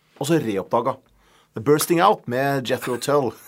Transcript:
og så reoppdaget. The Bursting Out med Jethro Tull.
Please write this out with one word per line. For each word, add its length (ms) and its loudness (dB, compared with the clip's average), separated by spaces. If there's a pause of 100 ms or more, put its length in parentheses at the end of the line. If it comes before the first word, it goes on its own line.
(200)
og 60 -4
så 140 2
reoppdaget. 560 -2 (580)
The 60 -8
Bursting 400 2
Out 280 2
med 400 -2
Jethro 280 -4
Tull. 360 0 (160)